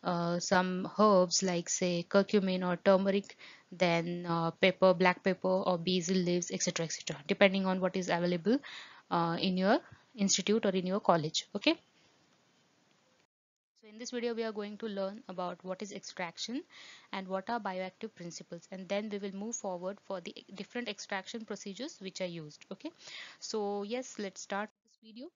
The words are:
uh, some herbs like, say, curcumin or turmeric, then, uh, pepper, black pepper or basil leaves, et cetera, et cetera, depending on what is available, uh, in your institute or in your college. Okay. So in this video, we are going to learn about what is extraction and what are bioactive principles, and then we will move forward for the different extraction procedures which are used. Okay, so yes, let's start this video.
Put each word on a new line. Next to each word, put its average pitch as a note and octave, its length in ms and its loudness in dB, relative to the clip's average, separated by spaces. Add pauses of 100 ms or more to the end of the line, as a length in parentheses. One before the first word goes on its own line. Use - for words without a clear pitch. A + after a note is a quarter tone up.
uh, F3 340 0
some F#3 580 2
herbs F#3+ 460 6
like, F3 260 -2
say, F3 400 0
curcumin F#3+ 560 2
or F3+ 120 0
turmeric, G3 600 4 (360)
then, F3 560 0
uh, E3 240 0
pepper, F#3 420 6
black F3+ 300 4
pepper F#3 240 0 (240)
or F3+ 40 2
basil F3+ 420 0
leaves, F3 340 0
et F#3+ 100 -4
cetera, E3+ 240 -2
et - 60 -6
cetera, - 340 -10
depending F#3+ 400 4
on F#3 140 0
what F#3 160 0
is F#3 120 -2
available, F3 520 2 (500)
uh, E3+ 300 2
in F#3 160 2
your G3+ 240 4 (360)
institute G3+ 500 2
or G3 40 4
in F#3 140 0
your F#3 140 0
college. E3 560 2
Okay. D4 200 2 (2000)
So G#3+ 80 -20
in G#3+ 100 -18
this A#3+ 120 -8
video, A#3+ 240 -2
we A3+ 80 -2
are A3+ 80 -2
going G#3 280 -6
to A#3 80 -6
learn G3 420 -4
about F3+ 340 -6
what F#3 180 -8
is G3+ 120 -10
extraction G3+ 720 -8 (480)
and F#3+ 160 -8
what F#3+ 200 -4
are A#3 120 -2
bioactive F#3 560 -8
principles, E3+ 560 -14
and F#3 160 -12
then G#3 220 -2
we G#3 80 -6
will G3 180 -8
move G#3+ 180 -8
forward F#3 520 -6
for F#3+ 140 -8
the F3 140 -14 (220)
different A#3 320 -10
extraction G#3 560 -8
procedures G3+ 560 -10
which F#3+ 200 -10
are F3+ 200 -6
used. D3+ 320 -16
Okay, D4 180 -12 (480)
so G3+ 460 -4
yes, B3 340 -8
let's G3 220 -8
start G3+ 300 -6 (120)
this - 220 -20
video. A3+ 320 -18